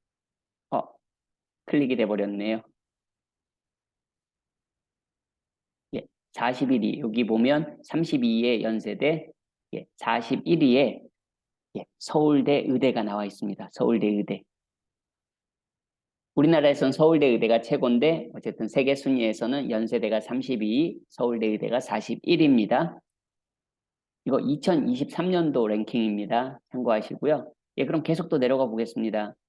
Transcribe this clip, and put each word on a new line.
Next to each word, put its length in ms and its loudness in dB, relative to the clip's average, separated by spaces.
어, 100 -2
클릭이 300 0
돼버렸네요. 680 -2
예, 60 -8
사십일 480 0
위. 180 -2
여기 260 -2
보면 580 0
삼십이 600 0
위에 200 0
연세대, 640 -2
예, 100 -12
사십일 640 0
위에, 380 4
예, 80 -12
서울대 680 2
의대가 360 0
나와 220 -6
있습니다. 480 -10
서울대 340 0
의대. 340 -2
우리나라에선 600 4
서울대 340 4
의대가 340 4
최고인데 720 0
어쨌든 340 -8
세계 280 2
순위에서는 760 -2
연세대가 500 -2
삼십이 460 -4
위, 340 0
서울대 360 -2
의대가 340 -2
사십일 640 -2
위입니다. 580 4
이거 140 2
이천이십삼년도 1300 0
랭킹입니다. 920 -2
참고하시고요. 800 -2
예, 80 -2
그럼 180 -2
계속 260 -2
또 80 0
내려가 300 2
보겠습니다. 640 -4